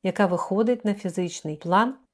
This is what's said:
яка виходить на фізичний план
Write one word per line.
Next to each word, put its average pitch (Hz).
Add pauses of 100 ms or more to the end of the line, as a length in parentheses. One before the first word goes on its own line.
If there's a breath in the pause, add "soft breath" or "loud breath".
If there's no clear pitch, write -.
яка 196
виходить 214
на 208
фізичний 175
план 196 (160)